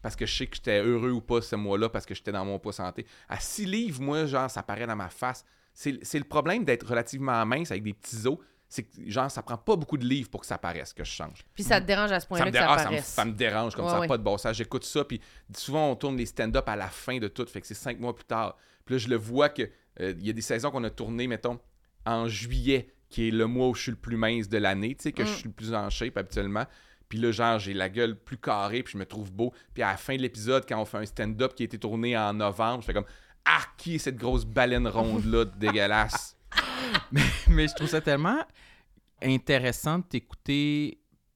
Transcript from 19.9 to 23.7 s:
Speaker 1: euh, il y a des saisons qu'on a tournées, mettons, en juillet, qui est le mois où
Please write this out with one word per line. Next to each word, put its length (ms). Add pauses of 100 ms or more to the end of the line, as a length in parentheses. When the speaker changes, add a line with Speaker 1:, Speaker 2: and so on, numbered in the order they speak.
Speaker 1:
euh, 180
il 80
y 20
a 60
des 80
saisons 280
qu'on 140
a 60
tournées, 380
mettons, 300 (460)
en 240
juillet, 640 (160)
qui 200
est 20
le 160
mois 220
où 60